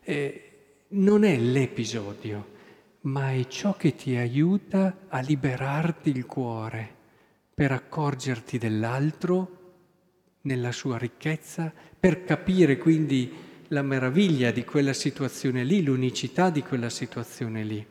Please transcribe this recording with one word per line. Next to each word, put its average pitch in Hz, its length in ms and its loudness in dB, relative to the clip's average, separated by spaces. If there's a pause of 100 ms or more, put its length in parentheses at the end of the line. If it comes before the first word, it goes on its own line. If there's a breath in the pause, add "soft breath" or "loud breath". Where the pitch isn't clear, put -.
Eh, - 480 -6 (380)
non 202 340 6
è 185 120 6
l'episodio, 113 1120 -2 (560 loud breath)
ma 135 300 -2
è 127 160 -2
ciò - 280 -2
che - 200 2
ti 127 200 -4
aiuta 175 920 0
a 131 140 -4
liberarti 143 880 -2
il 127 160 -4
cuore 113 680 -6 (600 soft breath)
per 143 160 2
accorgerti 131 880 -4
dell'altro 135 960 0 (840)
nella 123 300 -2
sua 120 280 -6
ricchezza, 156 720 -6 (260 loud breath)
per - 240 4
capire 156 540 4
quindi 139 560 2 (360 loud breath)
la 143 120 -2
meraviglia 135 680 2
di 120 120 -4
quella 139 300 2
situazione 127 720 -2
lì, 180 180 4
l'unicità 135 680 0
di 151 100 -2
quella 120 300 -4
situazione 113 720 -8
lì, 107 280 -6